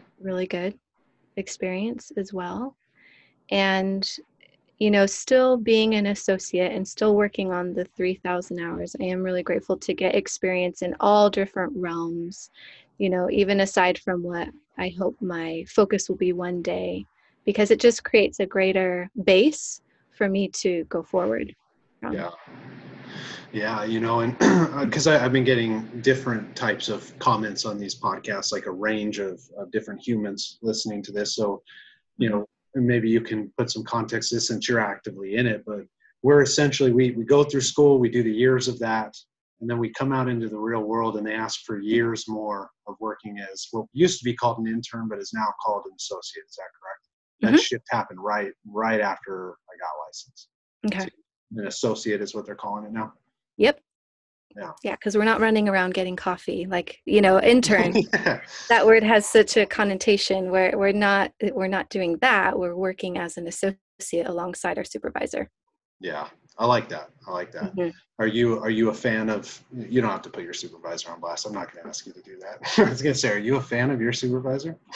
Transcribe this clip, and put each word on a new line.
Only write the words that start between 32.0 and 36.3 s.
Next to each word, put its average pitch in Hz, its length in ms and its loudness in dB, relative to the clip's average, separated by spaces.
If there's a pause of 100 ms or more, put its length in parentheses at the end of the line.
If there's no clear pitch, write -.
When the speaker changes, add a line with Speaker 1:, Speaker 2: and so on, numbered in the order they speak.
Speaker 2:
you 117 140 0
know, 107 160 -2 (300)
and 123 100 2
maybe 117 240 2
you 113 100 4
can 107 380 -6
put 120 100 0
some 110 140 -6
context 113 460 -4
to 120 80 -2
this 110 100 -2
since 110 220 -4
you're 120 100 2
actively 98 560 -6
in 120 140 2
it, 107 180 -4
but 104 140 -8 (420)
we're 143 200 8